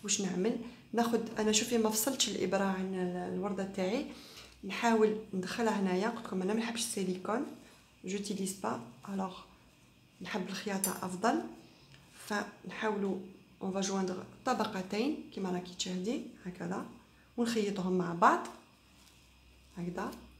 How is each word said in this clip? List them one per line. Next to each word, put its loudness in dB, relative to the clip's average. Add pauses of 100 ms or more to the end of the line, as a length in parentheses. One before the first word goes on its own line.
واش 0
نعمل؟ 2 (360)
ناخذ 2
انا 4
شوفي 4
ما 6
فصلتش 2
الابره 2
عن 0
ال-، -2
الورده -2
تاعي، 0 (520)
نحاول 4 (160)
ندخلها 0
هنايا. 2
قلت -6
لكم -2
انا 2
ما 2
نحبش -2
السيليكون، -2 (600)
جوتيليز -2
با، -4 (280)
الوغ -4 (800)
نحب -4
الخياطه -2
افضل. 2 (840)
فنحاولوا -2 (420)
اون -2
فا 0
جويندر 0 (200)
طبقتين 0
كيما -2
راكي -4
تشاهدي -2 (220)
هكذا، -6 (520)
ونخيطهم 2
مع 2
بعض 6 (1300)
هكذا -4 (280)